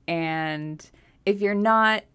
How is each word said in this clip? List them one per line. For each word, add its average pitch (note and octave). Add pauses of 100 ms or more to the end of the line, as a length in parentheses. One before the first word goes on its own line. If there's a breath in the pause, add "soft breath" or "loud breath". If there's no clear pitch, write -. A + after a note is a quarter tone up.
And D#3 (380 soft breath)
if G3+
you're G3+
not, A3 (100)